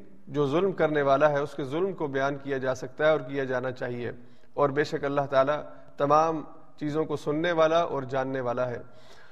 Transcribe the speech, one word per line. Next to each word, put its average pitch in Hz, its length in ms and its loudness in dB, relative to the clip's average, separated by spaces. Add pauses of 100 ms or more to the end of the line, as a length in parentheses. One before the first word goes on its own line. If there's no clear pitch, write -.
(280)
جو 139 200 0
ظلم 180 240 2
کرنے 151 300 2
والا 139 300 6
ہے، 143 80 2
اس 147 140 -2
کے 151 100 -4
ظلم 170 300 -2
کو 156 140 -4
بیان 139 300 0
کیا 135 200 -4
جا 127 180 0
سکتا 147 300 -2
ہے 156 60 6
اور 151 80 4
کیا 139 240 -4
جانا 127 280 -2
چاہیے، 120 400 -6 (420)
اور 143 160 4
بے 143 140 2
شک 143 200 -4
اللہ 143 260 0
تعالیٰ 135 320 4 (360)
تمام 151 460 4 (340)
چیزوں 151 280 -2
کو 151 100 -4
سننے 160 360 0
والا 160 280 6
اور 139 240 0
جاننے 131 380 -2
والا 123 280 0
ہے۔ 117 80 -6 (540)